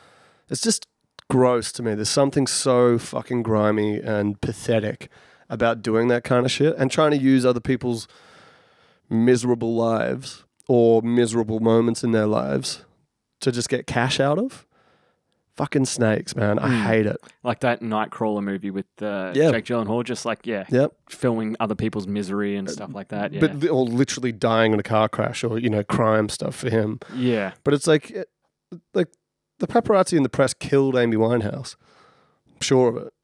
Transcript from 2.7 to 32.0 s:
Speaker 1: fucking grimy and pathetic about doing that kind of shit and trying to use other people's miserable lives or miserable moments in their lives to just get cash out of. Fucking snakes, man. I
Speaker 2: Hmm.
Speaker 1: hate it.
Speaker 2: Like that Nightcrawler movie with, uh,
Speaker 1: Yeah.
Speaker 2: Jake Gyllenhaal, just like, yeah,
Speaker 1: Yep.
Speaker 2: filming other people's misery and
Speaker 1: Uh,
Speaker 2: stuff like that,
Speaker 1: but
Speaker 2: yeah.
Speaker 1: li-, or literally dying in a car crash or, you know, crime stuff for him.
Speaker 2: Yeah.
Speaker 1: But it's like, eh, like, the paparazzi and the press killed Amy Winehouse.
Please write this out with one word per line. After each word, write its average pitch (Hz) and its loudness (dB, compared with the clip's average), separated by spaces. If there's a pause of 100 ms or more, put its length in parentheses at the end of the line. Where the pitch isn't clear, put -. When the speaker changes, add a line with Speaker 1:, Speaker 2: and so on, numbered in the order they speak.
Speaker 1:
fucking 123 -6
grimy 107 2
and 104 -4
pathetic - -4 (400)
about 117 -2
doing 113 2
that 120 2
kind 123 2
of 127 0
shit 151 0
and 135 0
trying 156 2
to 147 2
use 131 4
other 120 2
people's 120 -4 (1040)
miserable 117 2
lives 117 -2 (240)
or 117 6
miserable 117 0
moments 113 4
in 120 0
their 107 2
lives 120 -2 (560)
to 131 0
just 120 -4
get 127 -4
cash 127 0
out 147 2
of. - -6 (920)
Fucking 143 0
snakes, 110 -2
man. 104 0
I - -4
Speaker 2:
Hmm. 117 0
Speaker 1:
hate 113 2
it. - -4 (260)
Speaker 2:
Like 120 -4
that 120 -2
Nightcrawler 107 -4
movie 98 -6
with, 95 -8 (140)
uh, 98 -6
Speaker 1:
Yeah. 147 2
Speaker 2:
Jake 113 -2
Gyllenhaal, 117 -2
just 127 -8
like, 113 -6
yeah, 101 -6
Speaker 1:
Yep. 131 2 (160)
Speaker 2:
filming 113 -4
other 107 -2
people's 104 -4
misery 101 -4
and 98 -8
Speaker 1:
Uh, - -8
Speaker 2:
stuff - -12
like 98 -14
that, 104 -6
Speaker 1:
but 156 2
Speaker 2:
yeah. 143 -8
Speaker 1:
li-, 160 0
or 131 2
literally 123 -2
dying 113 2
in 104 2
a 101 -2
car 107 2
crash - -4
or, 113 -2
you 120 -2
know, 107 0
crime 110 2
stuff - -6
for 131 -6
him. 110 0 (140)
Speaker 2:
Yeah. 117 -2 (120)
Speaker 1:
But 143 2
it's 147 -2
like, 156 2
eh, 113 -8 (720)
like, 180 0 (520)
the - -4
paparazzi 190 2
and 139 4
the 120 0
press 131 0
killed 135 0
Amy 117 2
Winehouse. 110 0 (760)